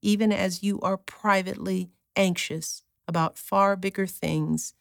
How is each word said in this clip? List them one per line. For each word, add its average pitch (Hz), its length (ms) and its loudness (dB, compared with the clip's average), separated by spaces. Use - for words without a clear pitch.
even 208 320 4
as 185 300 -2
you 202 180 -2
are 190 160 -2
privately 190 920 -2
anxious 175 680 -2
about 165 300 0
far 196 400 2
bigger 190 280 -2
things 156 760 -2